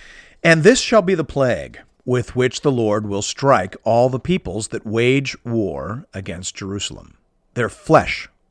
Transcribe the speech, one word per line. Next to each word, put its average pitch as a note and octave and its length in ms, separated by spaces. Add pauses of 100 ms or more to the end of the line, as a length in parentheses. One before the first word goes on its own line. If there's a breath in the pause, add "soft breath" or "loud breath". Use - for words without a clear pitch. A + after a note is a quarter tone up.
(420 loud breath)
"And D#3+ 200
this A3+ 180
shall A3 220
be F#3 120
the D#3 100
plague A2+ 560 (240)
with B2 320
which B2+ 240
the D3 100
Lord A2 360
will G2+ 160
strike A2+ 600
all A#2 260
the B2+ 120
peoples A2+ 480
that - 180
wage B2 580
war G#2 720
against F#2+ 400
Jerusalem. G2 640 (380)
Their A#2 140
flesh - 600 (220)